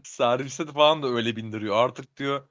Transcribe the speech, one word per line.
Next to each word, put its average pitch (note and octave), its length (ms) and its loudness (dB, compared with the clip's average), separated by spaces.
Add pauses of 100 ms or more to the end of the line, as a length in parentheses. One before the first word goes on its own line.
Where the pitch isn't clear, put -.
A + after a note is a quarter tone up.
Serviste C3+ 640 -2
de D3 40 -16
falan D3+ 300 4
da C#3 60 0
öyle A#2 280 -2
bindiriyor. G#2+ 400 -4
"Artık," B2 400 0
diyor, C#3 340 -4